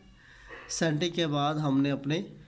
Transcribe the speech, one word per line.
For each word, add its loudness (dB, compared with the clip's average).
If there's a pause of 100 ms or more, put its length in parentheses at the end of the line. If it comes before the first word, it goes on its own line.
(720)
सेटिंग 0
के 0
बाद 0
हमने 4
अपने -2 (120)